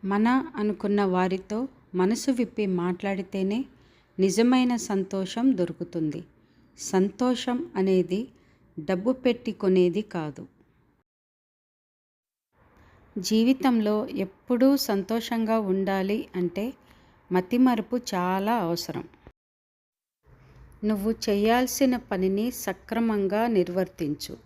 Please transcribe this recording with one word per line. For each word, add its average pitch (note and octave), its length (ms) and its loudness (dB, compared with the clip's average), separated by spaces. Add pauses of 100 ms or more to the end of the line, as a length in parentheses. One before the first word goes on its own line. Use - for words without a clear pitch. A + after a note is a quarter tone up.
మన G3+ 220 2 (280)
అనుకున్న G3+ 480 0
వారితో F#3 640 0 (280)
మనసు G#3 360 0
విప్పి A3+ 340 -2
మాట్లాడితేనే F#3+ 1000 -2 (540)
నిజమైన A#3+ 560 4
సంతోషం G3 840 -2
దొరుకుతుంది. E3+ 680 -4 (540)
సంతోషం B3 960 0
అనేది F#3+ 520 2 (520)
డబ్బు F#3 320 -2
పెట్టి A#3+ 400 -2
కొనేది F#3 500 2
కాదు. D#3+ 460 -8 (2750)
జీవితంలో A3+ 920 2
ఎప్పుడూ B3 680 0
సంతోషంగా A3+ 840 -2
ఉండాలి G3 760 -2
అంటే F#3 380 -4 (580)
మతిమరుపు A#3 680 2
చాలా G3 600 -2
అవసరం. E3+ 460 -4 (1800)
నువ్వు G#3 280 0
చేయాల్సిన A#3 840 2
పనిని G3+ 540 0
సక్రమంగా A3 960 -2
నిర్వర్తించు. F3+ 1000 -2